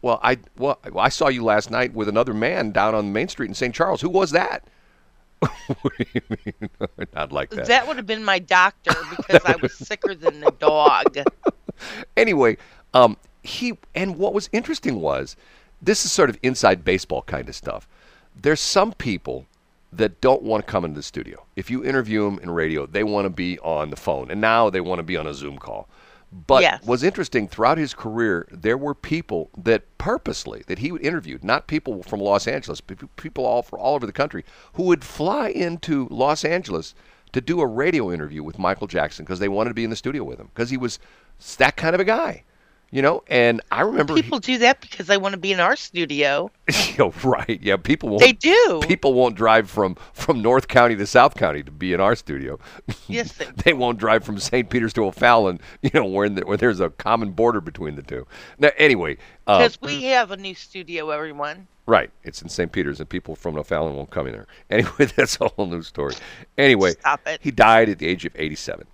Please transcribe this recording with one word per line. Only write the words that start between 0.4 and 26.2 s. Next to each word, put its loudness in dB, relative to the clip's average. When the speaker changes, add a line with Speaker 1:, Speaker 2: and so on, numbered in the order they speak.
Speaker 1:
well, -2
I 2
saw 0
you -4
last 2
night -2
with -4
another 0
man -2
down 2
on -2
Main -2
Street -8
in -10
Saint -4
Charles. -2
Who -2
was 0
that? -2
<laughs> 0
What -4
do -2
you -4
mean? -10
<laughs> -14
Not -6
like -4
that. -8
Speaker 2:
That 2
would -6
have -10
been -6
my 0
doctor 2
Speaker 1:
<laughs> -14
Speaker 2:
because 2
I 2
was -4
sicker -8
than -4
a 2
dog. 2
Speaker 1:
Anyway, 4
um, 8
he, -6
and -4
what -2
was -4
interesting -4
was, -4
this 0
is -4
sort 4
of -6
inside 2
baseball -2
kind -8
of -14
stuff. -12
There's 0
some 0
people -6
that -2
don't 4
wanna -2
come -2
into -6
the -12
studio. -14
If -10
you -4
interview 0
'em -4
in -12
radio, -2
they -2
wanna -2
be -6
on -4
the -10
phone, -4
and -4
now 4
they -2
wanna -4
be -6
on -6
a -8
Zoom -12
call. -14